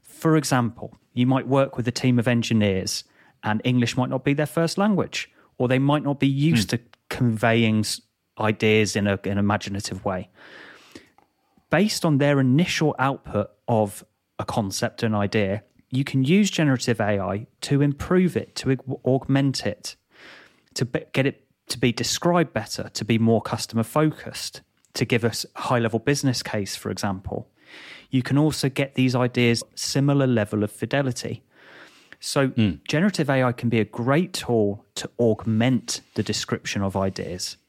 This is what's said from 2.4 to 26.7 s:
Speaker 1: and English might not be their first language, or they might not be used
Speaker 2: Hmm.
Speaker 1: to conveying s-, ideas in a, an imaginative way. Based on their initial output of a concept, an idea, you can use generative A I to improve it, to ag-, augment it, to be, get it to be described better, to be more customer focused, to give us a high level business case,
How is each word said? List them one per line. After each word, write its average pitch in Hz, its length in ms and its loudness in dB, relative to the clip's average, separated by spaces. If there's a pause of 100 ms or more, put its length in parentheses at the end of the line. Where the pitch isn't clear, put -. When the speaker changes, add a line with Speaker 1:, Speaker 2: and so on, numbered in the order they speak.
Speaker 1:
and 107 220 -2
English 123 320 2
might 127 140 0
not 131 160 -4
be 143 80 2
their 147 120 0
first 165 320 -2
language, 196 540 0 (260)
or 123 120 0
they 127 100 4
might 143 240 2
not 139 160 -2
be 139 80 2
used 143 440 2
Speaker 2:
Hmm. 123 60 0
Speaker 1:
to - 60 -8 (260)
conveying 113 720 2
s-, - 220 -4 (360)
ideas 107 600 2
in 101 100 0
a, 98 160 0
an 98 140 -2
imaginative 101 680 -4
way. 92 260 -6 (1400)
Based 156 340 2
on 151 140 4
their 143 220 4
initial 143 600 2
output 127 500 -2 (180)
of 107 360 0 (360)
a - 60 -4
concept, 110 580 -4
an 110 120 0
idea, 101 480 0 (260)
you 131 140 -2
can 135 200 0
use 190 280 4
generative 131 480 0
A 104 200 0
I 95 280 -4 (140)
to 143 200 0
improve 156 540 2
it, - 200 -6
to - 160 -2
ag-, 127 100 0 (240)
augment 135 600 0
it, - 300 -6 (800)
to 123 120 -2
be, - 160 -6 (120)
get 135 120 0
it - 200 -4 (220)
to - 100 -8
be 120 140 2
described 170 600 0
better, - 360 -8
to - 160 -8
be 113 140 2
more 113 220 4
customer - 420 -4
focused, - 800 -4 (340)
to 127 100 0
give 117 180 0
us - 220 -2 (100)
a - 60 -12
high 123 160 0
level 113 220 0
business 143 420 0
case, - 340 -6